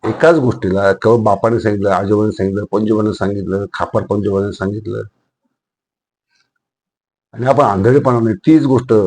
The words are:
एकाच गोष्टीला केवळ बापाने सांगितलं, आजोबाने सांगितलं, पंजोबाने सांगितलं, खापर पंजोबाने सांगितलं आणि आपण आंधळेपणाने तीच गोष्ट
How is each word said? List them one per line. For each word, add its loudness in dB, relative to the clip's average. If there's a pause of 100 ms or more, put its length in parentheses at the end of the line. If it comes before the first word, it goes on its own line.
एकाच 2
गोष्टीला 0
केवळ 2
बापाने 0
सांगितलं, -2
आजोबाने 0
सांगितलं, -4
पंजोबाने 0
सांगितलं, -4
खापर -4
पंजोबाने -2
सांगितलं -8 (2250)
आणि -6
आपण 4
आंधळेपणाने 2
तीच 4
गोष्ट 0 (140)